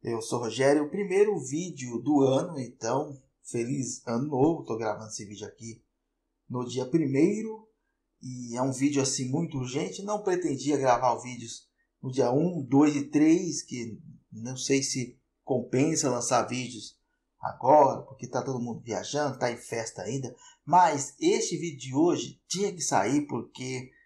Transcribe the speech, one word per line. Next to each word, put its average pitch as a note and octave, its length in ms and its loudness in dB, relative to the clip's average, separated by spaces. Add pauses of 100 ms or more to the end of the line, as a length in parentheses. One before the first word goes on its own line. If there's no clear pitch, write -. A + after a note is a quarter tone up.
Eu A#2 180 -4
sou A#2+ 180 -4
o A#2+ 40 -4
Rogério, C3 400 4
o D3 60 -6
primeiro G3 500 2
vídeo C3 600 -6
do C#3 200 2
ano, C#3 400 2
então C3 580 -4 (240)
feliz A#2+ 640 -4
ano A#2+ 220 -2
novo. D3+ 380 2
Tô A2+ 120 -4
gravando A2 300 -4
esse G#2+ 160 -12
vídeo G2+ 240 -12
aqui A2 340 -16 (680)
no B2 160 -6
dia B2 200 -4
primeiro E3 800 2 (560)
e B2 360 -10
é B2+ 40 -2
um C3+ 120 0
vídeo C#3 280 2
assim B2+ 300 -2
muito D3 260 -2
urgente. C3 460 -6
Não G#3 180 -4
pretendia D3 540 0
gravar B2 400 4
vídeos A2+ 500 -12 (380)
no C3+ 80 -6
dia B2+ 180 2
um, D#3+ 320 2
dois C#3 320 6
e C#3 120 -2
três, D3+ 560 4
que A2+ 360 -10 (320)
não A#2+ 280 -10
sei C3+ 260 2
se B2+ 340 -4 (280)
compensa C#3 640 2
lançar A#2+ 340 2
vídeos A#2 560 -8 (400)
agora, C3 640 4
porque - 260 -14
tá - 140 -2
todo C3 180 -4
mundo A#2 220 -6
viajando, A#2 580 -4
tá B2 100 0
em A#2 60 -4
festa A2+ 460 -8
ainda. A#2+ 340 -6 (300)
Mas D#3 560 4
este F3+ 340 2
vídeo D3+ 240 -6
de B2+ 160 -8
hoje D3+ 540 2
tinha F#3 240 -2
que E3+ 80 -10
sair C3+ 460 2
porque, B2+ 800 -8